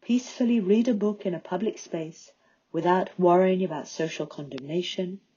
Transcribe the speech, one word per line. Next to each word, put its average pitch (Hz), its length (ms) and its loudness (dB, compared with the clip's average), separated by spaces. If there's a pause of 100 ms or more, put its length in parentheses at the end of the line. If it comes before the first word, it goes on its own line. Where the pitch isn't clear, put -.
peacefully 240 580 0
read 214 280 4
a 240 60 2
book 208 300 -2
in 190 80 -2
a 165 60 -4
public 185 400 -4
space - 520 -10 (420)
without 175 360 2 (100)
worrying 185 460 6
about 156 240 -6
social 160 380 -6
condemnation 156 960 -6 (160)